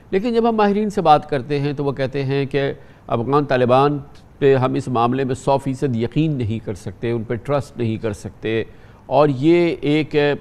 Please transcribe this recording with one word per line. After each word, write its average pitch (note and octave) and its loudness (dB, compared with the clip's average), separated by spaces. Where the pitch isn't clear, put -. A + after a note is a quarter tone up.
लेकिन A3 0
जब A3+ 2
हम A#3 2
माहिरीन G#3 2
से G3 -4
बात D3+ 4
करते C#3+ -2
हैं C#3+ -2
तो C#3+ -6
वो C#3 -2
कहते C#3 -4
हैं C3+ -2
कि C#3 -2
अफ़गान C3+ 0
तालिबान C3+ 2
पे C#3 6
हम C3 2
इस C#3 -6
मामले B2 0
में B2+ -4
सौ C3+ 0
फ़ीसद C3 -2
यकीन D3 0
नहीं A2+ -4
कर G#2+ -8
सकते, A2+ -8
उन A#2 -4
पर A#2+ -6
ट्रस्ट C3+ -4
नहीं A2+ -2
कर G#2+ -4
सकते, A2 -6
और D3 4
ये D#3+ 2
एक D3 0